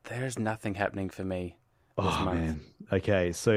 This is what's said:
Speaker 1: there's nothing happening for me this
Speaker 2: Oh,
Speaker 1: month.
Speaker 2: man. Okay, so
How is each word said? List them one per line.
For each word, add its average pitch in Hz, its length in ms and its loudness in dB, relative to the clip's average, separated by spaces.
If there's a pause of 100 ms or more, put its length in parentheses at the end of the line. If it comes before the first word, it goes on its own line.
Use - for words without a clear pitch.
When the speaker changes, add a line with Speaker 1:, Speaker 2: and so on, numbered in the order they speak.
Speaker 1:
there's 123 340 -6
nothing 110 360 -2
happening 98 360 -2
for - 140 -8
me 90 320 -4 (400)
this 95 100 2
Speaker 2:
Oh, 85 180 0
Speaker 1:
month. 90 160 0
Speaker 2:
man. 80 200 -2 (320)
Okay, 92 400 4
so 117 240 2